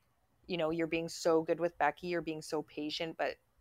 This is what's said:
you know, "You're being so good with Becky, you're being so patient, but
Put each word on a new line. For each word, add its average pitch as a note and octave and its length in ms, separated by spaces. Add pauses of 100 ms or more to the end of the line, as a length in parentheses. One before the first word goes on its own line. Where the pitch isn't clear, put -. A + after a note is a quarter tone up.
(480)
you F3+ 100
know, D#3+ 140
"You're E3 160
being E3 220
so D#3+ 340
good E3 160
with E3+ 180
Becky, D3 300
you're F3 140
being D#3+ 220
so D3+ 200
patient, D3+ 540
but C#3+ 200 (240)